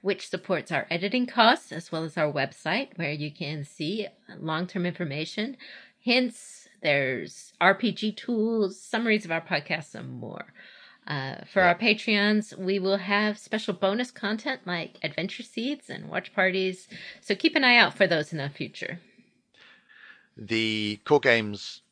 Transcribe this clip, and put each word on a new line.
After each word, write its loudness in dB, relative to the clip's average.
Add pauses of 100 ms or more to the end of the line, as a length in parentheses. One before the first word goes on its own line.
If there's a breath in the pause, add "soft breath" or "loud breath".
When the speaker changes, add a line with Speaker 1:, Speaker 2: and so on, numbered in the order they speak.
Speaker 1:
which -2
supports -4
our -2
editing 0
costs, 4
as -10
well -2
as -6
our 2
website, -4
where -2
you -6
can -8
see -6 (320)
long-term -4
information, -6 (420 loud breath)
hints, -2 (120)
there's -2
R 6
P 0
G -4
tools, -2
summaries -2
of -6
our -2
podcasts, -4
and -12
more. -12 (540 loud breath)
Uh, -6
for 4
Speaker 2:
Yeah. 8
Speaker 1:
our 6
Patreons, 2
we 0
will 2
have 0
special -4
bonus -2
content -6
like -6
adventure -6
seeds -8
and -14
watch -6
parties. 0 (340 loud breath)
So -2
keep 0
an 4
eye 8
out 6
for 6
those 0
in -6
the -4
future. -10 (1400 soft breath)
Speaker 2:
The 0
Core 6
Games 2 (100)